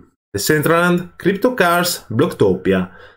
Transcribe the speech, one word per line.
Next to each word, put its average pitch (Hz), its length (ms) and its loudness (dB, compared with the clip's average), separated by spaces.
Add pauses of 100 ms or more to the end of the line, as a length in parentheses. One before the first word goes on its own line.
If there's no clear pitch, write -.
(300)
Decentraland, 170 840 0
Crypto 196 380 0
Cars, 175 560 0
Blocktopia, 95 800 0 (260)